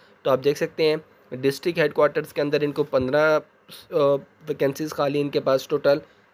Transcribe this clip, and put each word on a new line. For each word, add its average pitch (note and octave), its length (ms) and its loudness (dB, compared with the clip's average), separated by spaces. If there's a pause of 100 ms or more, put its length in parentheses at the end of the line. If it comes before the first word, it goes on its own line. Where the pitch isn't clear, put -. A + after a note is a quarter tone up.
(240)
तो C#3+ 60 2
आप C3 80 2
देख C#3+ 180 0
सकते D#3+ 260 -4
हैं D3+ 580 -4
डिस्ट्रिक्ट C#3 380 -2
हेडक्वार्टर्स D3+ 520 0
के D#3 100 -4
अंदर D3 220 0
इनको D3 200 -2
पन्द्रह, C#3+ 520 2
अ, D3 80 0 (1040)
वैकेंसीज D3 460 -2
खाली C#3+ 260 -2
इनके C#3+ 200 -2
पास C3+ 300 0
टोटल, D3 320 2 (320)